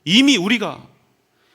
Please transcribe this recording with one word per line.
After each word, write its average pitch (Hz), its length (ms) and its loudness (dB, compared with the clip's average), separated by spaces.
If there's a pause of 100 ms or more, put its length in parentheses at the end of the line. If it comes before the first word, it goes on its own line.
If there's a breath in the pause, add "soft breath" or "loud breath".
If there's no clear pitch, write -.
이미 247 320 2
우리가 196 520 -6 (640)